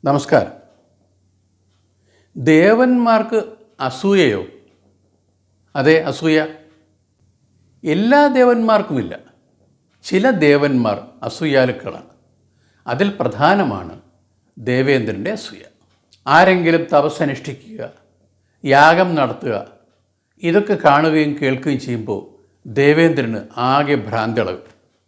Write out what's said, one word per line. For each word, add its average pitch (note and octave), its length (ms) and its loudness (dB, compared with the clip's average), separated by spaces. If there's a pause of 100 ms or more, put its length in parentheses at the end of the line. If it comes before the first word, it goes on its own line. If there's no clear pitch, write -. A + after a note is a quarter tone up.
നമസ്കാരം. C#3 480 0 (1800)
ദേവന്മാർക്ക് A3 1080 2 (360)
അസൂയയോ? C3 680 0 (1300)
അതെ, D3 220 2
അസൂയ. D#3 480 -2 (1400)
എല്ലാ A3+ 420 2
ദേവന്മാർക്കുമില്ല. A3+ 920 0 (840)
ചില G3 260 0
ദേവന്മാർ C#3+ 800 2 (140)
അസൂയാലുക്കളാണ്. B2+ 840 -2 (840)
അതിൽ E3+ 340 -2
പ്രധാനമാണ് B2 800 -2 (580)
ദേവേന്ദ്രൻ്റെ B2 720 -2
അസൂയ. G#2 300 -12 (640)
ആരെങ്കിലും E3+ 680 2
തപസ്സനുഷ്ഠിക്കുക, C#3+ 1000 -4 (760)
യാഗം D#3+ 500 4
നടത്തുക, A#2 520 -4 (760)
ഇതൊക്കെ G3+ 420 0
കാണുകയും D3+ 580 2
കേൾക്കുകയും C3 380 -2
ചെയ്യുമ്പോൾ A2 680 -10 (160)
ദേവേന്ദ്രന് C#3 720 2 (180)
ആകെ C#3 380 0
ഭ്രാന്തിളകും. A2 1000 -6 (120)